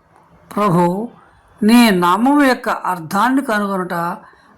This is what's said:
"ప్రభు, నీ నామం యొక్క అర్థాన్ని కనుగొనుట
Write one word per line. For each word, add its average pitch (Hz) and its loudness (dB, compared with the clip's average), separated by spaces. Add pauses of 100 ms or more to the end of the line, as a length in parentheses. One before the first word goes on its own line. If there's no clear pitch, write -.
(540)
"ప్రభు, 190 0 (540)
నీ 233 6
నామం 202 2
యొక్క 247 0
అర్థాన్ని 190 -2
కనుగొనుట 196 -4 (640)